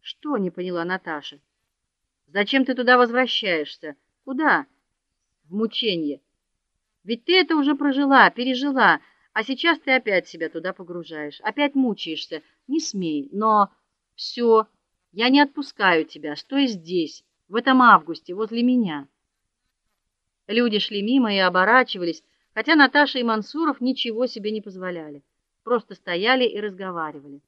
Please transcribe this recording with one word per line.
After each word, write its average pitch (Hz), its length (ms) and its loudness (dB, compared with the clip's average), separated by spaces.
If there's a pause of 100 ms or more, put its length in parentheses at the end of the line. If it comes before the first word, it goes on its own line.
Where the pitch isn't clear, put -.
"Что?" — - 380 -8
не 185 120 -4
поняла 175 340 -8
Наташа. 165 560 -8 (840)
"Зачем 208 380 0
ты 254 100 -2
туда 247 240 4
возвращаешься? 220 960 -2 (280)
Куда?" 254 420 0 (760)
"В 156 100 -18
мученье. 190 680 -4 (840)
Ведь 233 200 -8
ты 359 140 2
это 330 180 0
уже 294 180 2
прожила, 277 560 4
пережила, 247 720 0 (320)
а 220 100 -4
сейчас 302 380 -2
ты 269 120 -2
опять 208 360 0
себя 165 200 -8
туда 170 240 -8
погружаешь, 160 680 -12
опять 285 340 0
мучаешься. 165 680 -4 (240)
Не 302 140 -2
смей, 160 520 -6
но 208 380 2 (440)
всё, 226 520 2 (460)
я 220 160 -2
не 277 120 6
отпускаю 202 640 0
тебя, 151 320 -12
стой 277 300 -2
здесь, 175 580 -6 (240)
в 185 80 -6
этом 254 260 4
августе, 185 520 4
возле 220 280 -4
меня". 208 460 0 (1400)
Люди 220 320 0
шли 202 220 -6
мимо 226 340 0
и 196 40 0
оборачивались, 185 840 2 (320)
хотя 294 200 0
Наташа 285 440 4
и 247 40 -2
Мансуров 254 580 -2
ничего 247 460 -2
себе 214 240 -8
не 214 100 -6
позволяли, 175 600 -12 (420)
просто 226 300 -2
стояли 220 500 0
и 208 160 -2
разговаривали. 160 880 -10